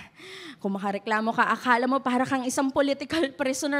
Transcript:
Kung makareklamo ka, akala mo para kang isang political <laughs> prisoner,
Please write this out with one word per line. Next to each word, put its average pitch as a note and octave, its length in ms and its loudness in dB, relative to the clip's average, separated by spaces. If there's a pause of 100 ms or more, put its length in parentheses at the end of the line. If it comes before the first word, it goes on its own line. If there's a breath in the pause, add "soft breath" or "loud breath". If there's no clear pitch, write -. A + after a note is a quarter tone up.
(580 loud breath)
Kung G3 160 -4
makareklamo G#3 560 -2
ka, A3+ 160 2
akala A#3+ 400 2
mo C4 160 2
para B3 240 2
kang C4 160 -2
isang C4+ 320 0
political C#4+ 560 0
<laughs> - 80 -20
prisoner, C#4 420 0